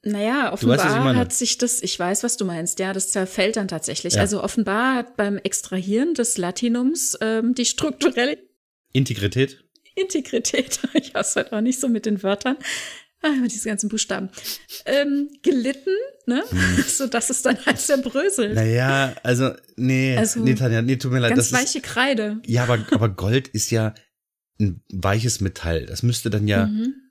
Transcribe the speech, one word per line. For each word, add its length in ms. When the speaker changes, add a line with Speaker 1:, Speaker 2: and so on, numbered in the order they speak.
Speaker 1:
Naja, 460
Speaker 2:
Du 80
weißt, 0
was 120
ich 60
Speaker 1:
offenbar 200
Speaker 2:
meine. 140
Speaker 1:
hat 140
sich 260
das, 240
ich 160
weiß, 240
was 120
du 100
meinst, 340
ja, 120
das 200
zerfällt 440
dann 120
tatsächlich. 480
Speaker 2:
Ja. 60
Speaker 1:
Also 220
offenbar 520
hat 200
beim 220
Extrahieren 760
des 240
Latinums, 840
ähm, 320
die 120
strukturelle 760
Speaker 2:
Integrität? 680
Speaker 1:
Integrität, 920
<laughs> 80
ich 180
hab's 220
halt 180
auch 80
nicht 180
so 80
mit 200
den 160
Wörtern, 340
ah, 60
immer 200
diese 220
ganzen 200
Buchstaben, 400
ähm, 440
gelitten, 500
ne? 240
Speaker 2:
Hm. 340
Speaker 1:
<laughs> 40
Sodass 420
es 140
dann 240
halt 120
zerbröselt. 760
Speaker 2:
Naja, 680
also, 300
nee, 420
Speaker 1:
Also, 220
Speaker 2:
nee, 160
Tanja, 260
nee, 140
tut 160
mir 80
leid, 160
Speaker 1:
ganz 160
Speaker 2:
das 100
ist 140
Speaker 1:
weiche 60
Kreide. 680
Speaker 2:
Ja, 160
aber, 160
aber 200
Gold 400
ist 200
ja 240
ein 220
weiches 500
Metall. 440
Das 160
müsste 300
dann 160
ja 180
Speaker 1:
Mhm. 300